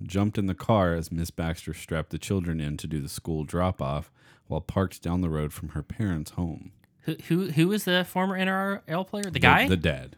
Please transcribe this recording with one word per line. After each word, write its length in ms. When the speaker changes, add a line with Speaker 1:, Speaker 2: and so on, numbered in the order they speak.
Speaker 1:
jumped 360
in 80
the 100
car 380
as 180
Miss 200
Baxter 420
strapped 380
the 60
children 440
in 160
to 100
do 140
the 80
school 340
drop-off 680
while 140
parked 400
down 180
the 100
road 240
from 160
her 140
parents' 480
home. 400
Speaker 2:
Who, 140
who, 240
who 160
was 180
the 220
former 280
N 120
R 400
L 180
player? 200
The 60
Speaker 1:
The, 80
Speaker 2:
guy? 280
Speaker 1:
the 100
dad. 400